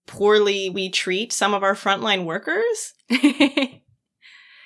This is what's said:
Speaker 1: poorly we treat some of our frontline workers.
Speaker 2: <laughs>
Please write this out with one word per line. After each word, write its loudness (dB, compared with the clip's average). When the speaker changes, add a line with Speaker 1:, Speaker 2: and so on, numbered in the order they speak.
Speaker 1:
poorly 2
we -6
treat -4
some 0
of -2
our 2
frontline -2
workers. -4
Speaker 2:
<laughs> 0